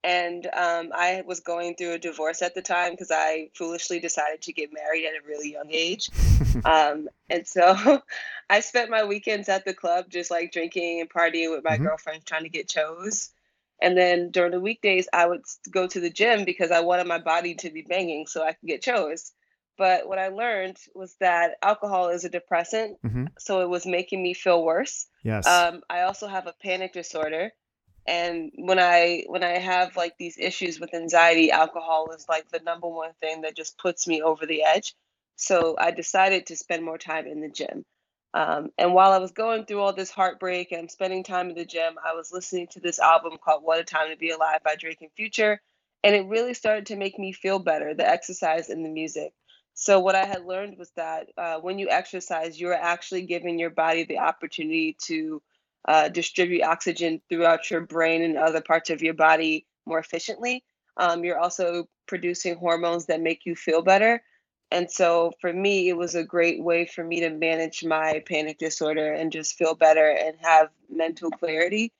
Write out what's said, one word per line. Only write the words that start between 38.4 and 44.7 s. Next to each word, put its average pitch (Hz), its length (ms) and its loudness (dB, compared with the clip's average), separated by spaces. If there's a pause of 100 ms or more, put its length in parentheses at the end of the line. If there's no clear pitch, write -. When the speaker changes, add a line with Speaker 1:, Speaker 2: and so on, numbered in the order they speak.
Speaker 1:
and 180 160 4
while 190 180 10
I 190 60 6
was 185 140 -2
going 220 340 -2
through 202 160 -4
all 196 100 2
this 190 200 -8
heartbreak 180 600 -4
and 170 180 -10
spending 190 340 -6
time 180 260 -4
in 165 80 -12
the 170 80 -8
gym, 165 360 -4
I 165 120 -6
was 165 180 -10
listening 180 360 -8
to - 120 -20
this 170 200 -6
album 160 440 4
called 156 200 2
What 160 160 2
a 170 40 -4
Time 160 280 -2
to 160 40 -10
Be 160 140 -6
Alive 160 340 0
by 156 140 0